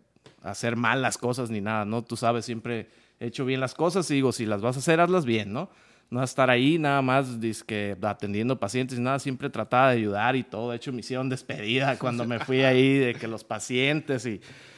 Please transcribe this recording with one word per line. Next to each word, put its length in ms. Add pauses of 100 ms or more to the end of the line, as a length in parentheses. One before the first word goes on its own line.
(420)
hacer 340
mal 280
las 160
cosas 320
ni 100
nada, 240
¿no? 180
Tú 140
sabes, 280
siempre 420 (320)
he 80
hecho 180
bien 140
las 160
cosas 340
y 60
digo, 160
si 160
las 140
vas 160
a 20
hacer, 200
hazlas 260
bien, 280
¿no? 160 (400)
No 140
estar 260
ahí 280
nada 240
más, 400
dizque, 600
atendiendo 560
pacientes 400
y 40
nada, 180
siempre 300
trataba 420
de 60
ayudar 400
y 60
todo. 260
De 80
hecho, 160
me 80
hicieron 260
despedida 720
cuando 240
me 160
fui 220
ahí, 360
de 180
que 120
los 160
pacientes 840
y, 140 (380)